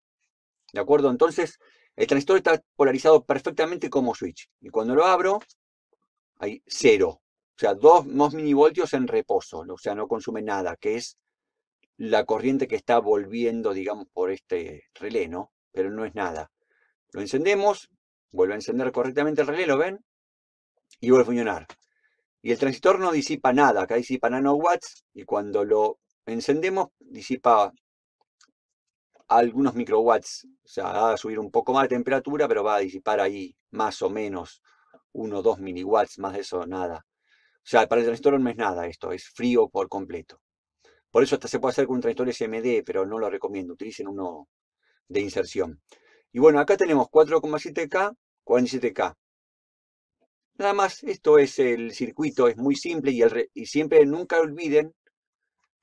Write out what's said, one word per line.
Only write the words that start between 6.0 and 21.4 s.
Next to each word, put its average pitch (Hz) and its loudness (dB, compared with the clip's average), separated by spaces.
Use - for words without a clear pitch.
hay 104 -10
cero. 95 2
O - -20
sea, 104 2
dos, 147 6
dos 139 0
milivoltios 156 2
en 127 -2
reposo, 98 -4
o 92 -14
sea, 104 -8
no 104 -8
consume 110 -6
nada, 98 -4
que 107 -4
es - -10
la 107 0
corriente 127 -2
que 110 -4
está 117 2
volviendo, 107 -2
digamos, 98 -8
por 90 -2
este 82 -8
relé, 107 -6
¿no? 90 -10
Pero 95 -4
no 110 -8
es 92 -12
nada. 82 -8
Lo - -12
encendemos, 196 -2
vuelve 92 0
a - -6
encender 120 -4
correctamente 143 -2
el 139 2
relé, 165 -2
¿lo 135 2
ven? 190 -2
Y 117 -4
vuelve 127 8
a - 2
funcionar. 113 -4